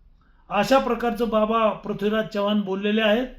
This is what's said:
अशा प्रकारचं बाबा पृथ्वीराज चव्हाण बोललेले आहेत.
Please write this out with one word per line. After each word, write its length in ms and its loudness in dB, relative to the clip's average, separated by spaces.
अशा 300 4
प्रकारचं 500 -2
बाबा 400 2
पृथ्वीराज 580 -2
चव्हाण 340 0
बोललेले 400 -2
आहेत. 260 2